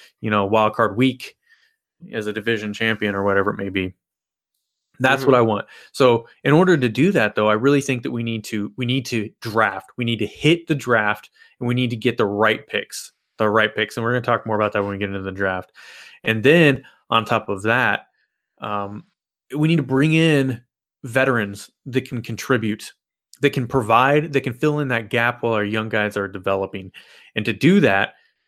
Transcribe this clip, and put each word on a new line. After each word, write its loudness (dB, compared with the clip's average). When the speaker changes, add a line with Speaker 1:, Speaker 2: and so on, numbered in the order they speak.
Speaker 1:
you -4
know, 2
wild 2
card -2
week -2
as -6
a -6
division -4
champion -2
or -2
whatever 2
it -6
may -6
be. -4
That's 2
what 4
Speaker 2:
Mm-hmm. 6
Speaker 1:
I 6
want. 0
So 2
in 2
order 6
to 2
do 2
that, 2
though, 2
I 4
really 2
think -4
that -6
we -6
need -6
to, -6
we -6
need -2
to -4
draft. -2
We -6
need -2
to -2
hit 0
the -2
draft, -2
and -4
we 0
need -2
to -6
get -2
the 2
right 0
picks, -10
the 2
right 2
picks. -6
And -4
we're 0
gonna -2
talk -2
more -2
about 0
that 0
when -4
we -8
get -4
into -8
the -8
draft. -4
And -2
then 4
on 2
top -2
of -4
that, 0
um, -8
we 2
need 2
to 2
bring 2
in 2
veterans -2
that -4
can -8
contribute, -2
that 4
can -4
provide, 2
that 0
can -4
fill -2
in -4
that -4
gap 0
while 0
our 0
young -4
guys -2
are -4
developing. -6
And -4
to -2
do 4
that, 2